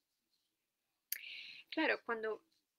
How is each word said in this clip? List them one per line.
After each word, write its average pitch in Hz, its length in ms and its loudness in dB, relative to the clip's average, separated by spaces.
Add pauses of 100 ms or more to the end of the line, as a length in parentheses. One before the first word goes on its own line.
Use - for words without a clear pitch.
(1700)
Claro, - 340 4
cuando, 220 380 0 (360)